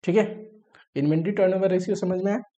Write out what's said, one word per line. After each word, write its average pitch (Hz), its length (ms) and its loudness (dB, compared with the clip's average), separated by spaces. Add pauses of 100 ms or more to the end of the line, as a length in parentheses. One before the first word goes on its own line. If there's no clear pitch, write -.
ठीक 180 120 0
है, 214 80 4 (720)
inventory 160 360 0
turnover 190 380 2
ratio 185 260 0
समझ 185 260 -2
में 202 100 0
आया? 247 80 -2 (180)